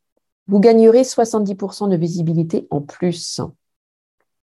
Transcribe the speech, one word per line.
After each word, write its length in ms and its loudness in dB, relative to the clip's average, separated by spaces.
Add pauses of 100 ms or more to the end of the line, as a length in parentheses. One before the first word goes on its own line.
(480)
Vous 120 2
gagnerez 440 6
soixante-dix 500 -2
pour 220 -10
cent 120 -4
de 80 0
visibilité 760 -4
en 100 -4
plus. 600 -8 (1120)